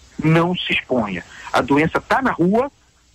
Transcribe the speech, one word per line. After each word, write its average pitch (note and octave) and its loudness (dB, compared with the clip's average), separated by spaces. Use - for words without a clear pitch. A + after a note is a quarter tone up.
Não E3+ 2
se - -4
exponha. G#2 -2
A - 0
doença C#3 0
tá A3+ -2
na A#3+ 0
rua G#3+ 0